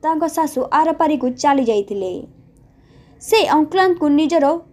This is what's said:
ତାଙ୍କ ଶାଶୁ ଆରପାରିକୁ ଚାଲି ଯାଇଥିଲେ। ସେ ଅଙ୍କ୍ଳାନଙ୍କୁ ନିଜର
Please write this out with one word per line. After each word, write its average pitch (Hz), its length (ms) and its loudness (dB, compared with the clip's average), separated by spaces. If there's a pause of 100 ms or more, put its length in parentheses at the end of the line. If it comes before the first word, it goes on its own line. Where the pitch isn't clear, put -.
ତାଙ୍କ 311 260 -2
ଶାଶୁ 302 320 -4 (120)
ଆରପାରିକୁ 311 580 0
ଚାଲି 277 340 0
ଯାଇଥିଲେ। 202 480 -4 (1120)
ସେ - 240 0
ଅଙ୍କ୍ଳାନଙ୍କୁ 339 640 2
ନିଜର 294 380 2 (260)